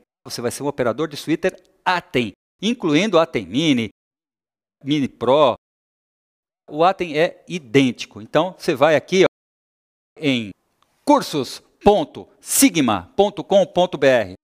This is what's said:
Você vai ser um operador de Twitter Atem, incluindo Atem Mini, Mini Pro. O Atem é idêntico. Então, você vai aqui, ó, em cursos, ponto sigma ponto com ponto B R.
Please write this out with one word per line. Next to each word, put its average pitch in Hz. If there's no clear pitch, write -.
Você 127
vai 117
ser -
um 143
operador 131
de 151
Twitter -
Atem, 139
incluindo 180
Atem 135
Mini, 120
Mini 143
Pro. 127
O 156
Atem 180
é -
idêntico. 131
Então, 160
você 160
vai 151
aqui, 180
ó, -
em 120
cursos, 180
ponto 185
sigma 131
ponto 202
com 190
ponto 180
B 143
R. 110